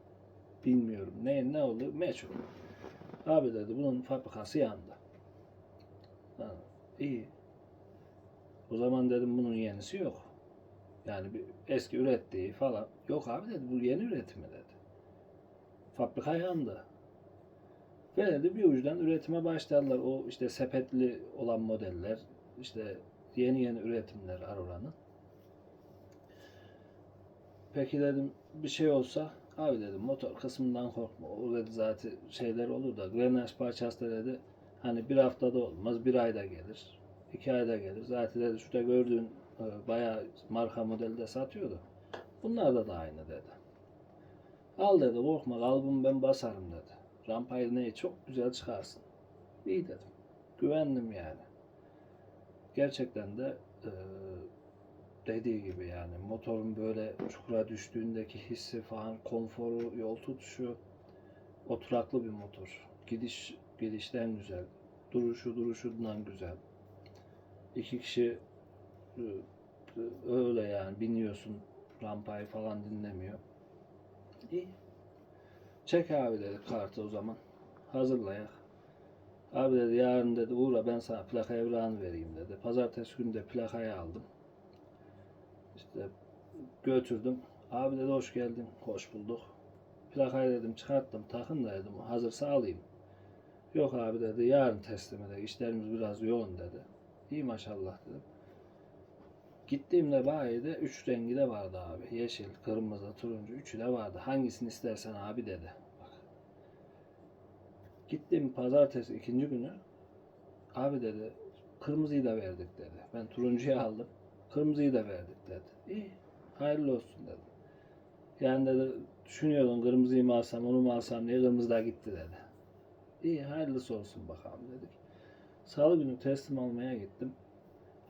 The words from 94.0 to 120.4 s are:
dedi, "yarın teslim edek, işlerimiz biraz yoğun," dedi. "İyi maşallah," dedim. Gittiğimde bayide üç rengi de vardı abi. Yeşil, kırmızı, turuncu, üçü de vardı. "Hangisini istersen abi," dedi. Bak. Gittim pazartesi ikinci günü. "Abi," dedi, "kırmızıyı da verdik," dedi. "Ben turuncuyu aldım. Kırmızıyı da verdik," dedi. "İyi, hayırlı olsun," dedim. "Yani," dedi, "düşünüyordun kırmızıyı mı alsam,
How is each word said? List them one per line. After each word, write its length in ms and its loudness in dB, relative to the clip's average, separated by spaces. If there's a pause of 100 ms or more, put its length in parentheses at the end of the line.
dedi, 220 0
"yarın 360 6
teslim 420 -10
edek, 220 -10
işlerimiz 480 -4
biraz 300 -4
yoğun," 360 0
dedi. 200 -10 (540)
"İyi 120 -2
maşallah," 640 -6
dedim. 160 -12 (1500)
Gittiğimde 580 4
bayide 480 0
üç 340 -6
rengi 280 0
de 140 4
vardı 300 -6
abi. 380 -8
Yeşil, 280 -4 (200)
kırmızı, 560 -4
turuncu, 320 -8
üçü 260 -10
de 120 0
vardı. 260 -2
"Hangisini 520 -2
istersen 440 -6
abi," 320 -6
dedi. 280 -8 (280)
Bak. 80 -20 (2000)
Gittim 440 0
pazartesi 640 4
ikinci 300 0
günü. 260 -4 (1040)
"Abi," 260 0
dedi, 300 -4 (480)
"kırmızıyı 460 2
da 120 2
verdik," 400 -8
dedi. 120 -14 (240)
"Ben 140 -8
turuncuyu 520 2
aldım. 280 -4 (460)
Kırmızıyı 400 4
da 140 2
verdik," 420 -12
dedi. 440 -12
"İyi, 180 -6 (440)
hayırlı 400 2
olsun," 320 -8
dedim. 120 -14 (1000)
"Yani," 240 6
dedi, 260 4 (340)
"düşünüyordun 560 4
kırmızıyı 420 8
mı 120 8
alsam, 320 0